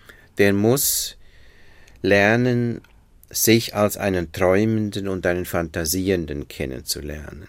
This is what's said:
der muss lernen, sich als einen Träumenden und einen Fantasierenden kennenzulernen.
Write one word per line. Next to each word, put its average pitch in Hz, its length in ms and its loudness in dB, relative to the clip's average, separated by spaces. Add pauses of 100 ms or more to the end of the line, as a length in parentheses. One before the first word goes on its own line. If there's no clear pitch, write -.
(380)
der 101 160 6
muss 113 640 0 (840)
lernen, 117 800 2 (480)
sich - 460 2
als 104 220 0
einen 92 340 -2
Träumenden 101 760 0
und 95 180 -4
einen 90 200 -2
Fantasierenden 85 1000 -4
kennenzulernen. 73 1000 -10